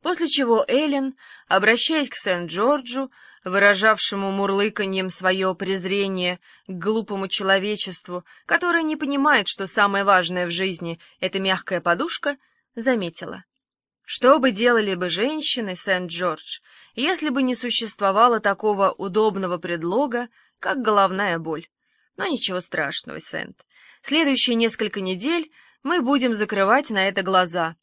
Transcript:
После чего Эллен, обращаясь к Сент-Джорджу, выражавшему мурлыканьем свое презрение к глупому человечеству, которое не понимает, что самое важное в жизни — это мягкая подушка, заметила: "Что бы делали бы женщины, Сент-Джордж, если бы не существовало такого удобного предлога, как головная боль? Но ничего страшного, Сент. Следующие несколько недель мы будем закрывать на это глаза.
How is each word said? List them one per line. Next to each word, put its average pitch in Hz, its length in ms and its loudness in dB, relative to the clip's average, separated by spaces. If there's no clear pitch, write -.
После 339 280 0
чего 233 380 2
Эллен, 277 500 0
обращаясь 233 600 2
к - 60 -14
Сент-Джорджу, 240 960 -2
выражавшему 196 840 2
мурлыканьем 196 800 -2
свое 185 440 0
презрение 185 880 -2
к 190 60 -12
глупому 196 560 -2
человечеству, 190 960 -2
которое 339 360 2
не 311 140 -2
понимает, 277 520 2
что - 180 -4
самое 202 380 2
важное 180 420 2
в 170 40 -4
жизни — 170 480 -4
это 160 180 -4
мягкая 190 420 -2
подушка, 269 560 -2
заметила: 196 680 -4
"Что 269 340 4
бы 262 120 4
делали 214 440 2
бы 180 160 -4
женщины, 226 640 -2
Сент-Джордж, 180 840 -4
если 311 340 -2
бы 269 140 0
не 254 120 0
существовало 220 840 2
такого 202 500 0
удобного 190 680 -2
предлога, 202 680 -2
как - 200 -4
головная 196 580 2
боль? 160 300 -8
Но 403 100 -6
ничего 190 340 -4
страшного, - 600 -6
Сент. - 440 -12
Следующие 277 540 2
несколько 220 440 0
недель 208 520 -4
мы 330 200 0
будем 254 320 2
закрывать 208 560 2
на 196 180 0
это 196 140 -2
глаза. 180 600 0